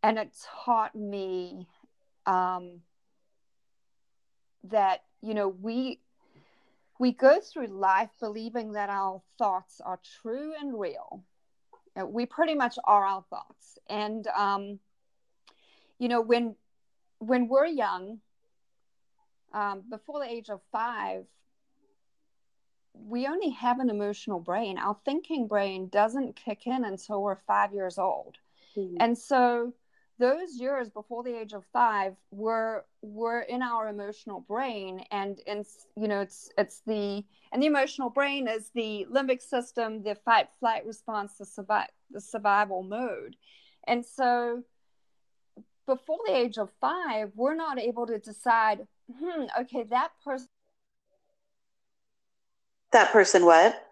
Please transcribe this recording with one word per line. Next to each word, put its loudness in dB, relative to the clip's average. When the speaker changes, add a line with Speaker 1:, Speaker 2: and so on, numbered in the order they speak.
Speaker 1:
And 4
it -8
taught 2
me, -6
um, -2
that, 4
you -4
know, 2
we, -4
we 2
go 8
through -10
life 0
believing -8
that -4
our -4
thoughts -4
are -8
true -8
and -8
real. -10
Uh, -6
we -4
pretty 0
much -2
are 6
our -4
thoughts. -16
And, -4
um, -2
you -2
know, 2
when, 2
when 0
we're 4
young, -4
um, -4
before -12
the -8
age -10
of -10
five, -6
we -6
only -2
have -2
an 2
emotional -4
brain. -4
Our -2
thinking -2
brain -2
doesn't 0
kick -10
in -2
until -6
we're -2
five 0
years -6
old. -4
Speaker 2:
Mm-hmm. -6
Speaker 1:
And 4
so 2
those 0
years -4
before -12
the -8
age -12
of -14
five 2
were, -2
were -4
in -4
our -2
emotional -10
brain. -6
And -6
in, -6
you -2
know, 0
it's, -10
it's -2
the, -4
and 0
the 4
emotional 0
brain 0
is -6
the -4
limbic 0
system, -4
the -4
fight, 4
flight -2
response, -8
the -16
survi-, -2
the -12
survival 0
mode. -6
And 0
so 0
before -2
the 2
age 0
of -4
five, -2
we're 0
not -4
able -4
to -6
decide, 2
"Hmm, -4
okay, -6
that 0
person." -6
Speaker 2:
That 10
person 8
what? 10